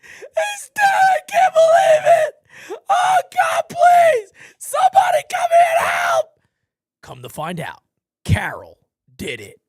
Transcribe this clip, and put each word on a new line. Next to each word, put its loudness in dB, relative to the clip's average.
He's -10
dead! -4
I 0
can't 0
believe 4
it! 2
Oh, 0
God, -2
please! 2
Somebody 0
come -4
here 4
and -2
help! -2
Come -20
to -16
find -10
out, -14
Carol -4
did -10
it. -20